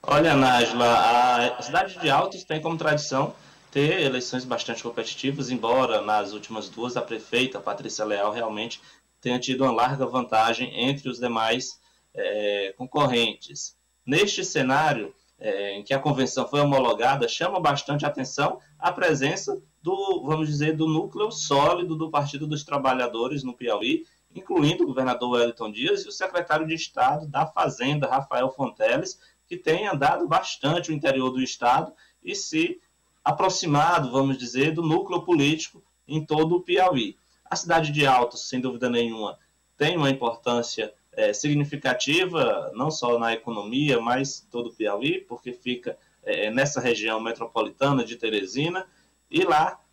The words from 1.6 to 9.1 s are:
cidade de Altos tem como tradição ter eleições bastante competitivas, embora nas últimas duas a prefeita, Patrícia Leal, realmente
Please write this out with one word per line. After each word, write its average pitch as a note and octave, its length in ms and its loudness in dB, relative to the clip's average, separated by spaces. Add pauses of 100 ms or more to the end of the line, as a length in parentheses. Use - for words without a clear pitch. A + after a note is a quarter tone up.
cidade F#3 360 -2
de D#3+ 120 0
Altos E3 340 0
tem D#3 160 -4
como E3 160 -2
tradição D3 580 0 (360)
ter D#3 320 2
eleições B2+ 420 -2
bastante A#2 380 -4
competitivas, B2+ 680 -4
embora A#2 520 2
nas G#2 320 0
últimas G#2+ 340 -10
duas A#2+ 300 -6
a - 20 -2
prefeita, A#2 580 -4
Patrícia G#2 460 -6
Leal, G#2 260 0
realmente A2+ 480 -6 (420)